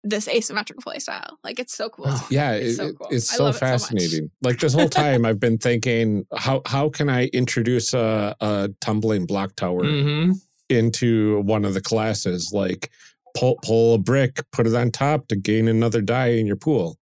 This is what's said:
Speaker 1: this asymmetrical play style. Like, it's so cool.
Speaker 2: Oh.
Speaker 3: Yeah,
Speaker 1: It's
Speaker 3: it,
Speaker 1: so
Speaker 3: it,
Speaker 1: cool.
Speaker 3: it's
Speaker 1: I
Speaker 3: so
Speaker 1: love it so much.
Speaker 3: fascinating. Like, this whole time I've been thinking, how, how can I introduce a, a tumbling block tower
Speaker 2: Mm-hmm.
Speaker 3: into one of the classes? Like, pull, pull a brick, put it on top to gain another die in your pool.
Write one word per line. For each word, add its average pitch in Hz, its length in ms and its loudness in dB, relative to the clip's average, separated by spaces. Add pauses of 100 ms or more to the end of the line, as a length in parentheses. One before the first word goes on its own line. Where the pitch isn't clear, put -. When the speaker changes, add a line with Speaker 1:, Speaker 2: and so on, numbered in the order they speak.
Speaker 1:
this 208 240 -4
asymmetrical 220 560 -4
play - 160 -12
style. - 440 -12
Like, - 160 -12
it's 247 160 -10
so 220 140 -8
cool. 143 180 -14
Speaker 2:
Oh. 139 220 -4
Speaker 3:
Yeah, 135 240 0
Speaker 1:
It's 117 200 -2
Speaker 3:
it, - 40 -2
Speaker 1:
so 104 100 -6
Speaker 3:
it, - 100 -10
Speaker 1:
cool. - 140 -16
Speaker 3:
it's 120 220 -2
Speaker 1:
I - 40 -4
Speaker 3:
so 143 80 2
Speaker 1:
love 135 100 0
it - 40 -8
so 131 60 -2
much. 131 60 0 (100)
Speaker 3:
fascinating. 82 500 -4 (100)
Like, 123 180 0
this 143 140 2
whole 156 160 4
time 135 360 2
I've 110 140 0
been 113 180 2
thinking, 113 680 0 (120)
how, 131 280 0
how 143 240 0
can 143 200 -2
I 123 180 2
introduce 123 680 0
a, 110 460 0
a 104 300 0 (120)
tumbling 107 440 0
block 98 300 -4
tower 90 280 -2
Speaker 2:
Mm-hmm. 147 480 2 (380)
Speaker 3:
into 113 720 2
one 104 240 2
of 98 80 -2
the 95 80 -2
classes? 104 720 -2
Like, 95 360 -2 (460)
pull, 127 280 2
pull 113 320 4
a - 20 4
brick, 127 540 0
put 113 160 0
it 113 80 2
on 120 160 2
top 143 380 0
to 107 60 0
gain 107 320 2
another 113 340 2
die 120 300 0
in 113 160 2
your 101 100 0
pool. 104 480 -2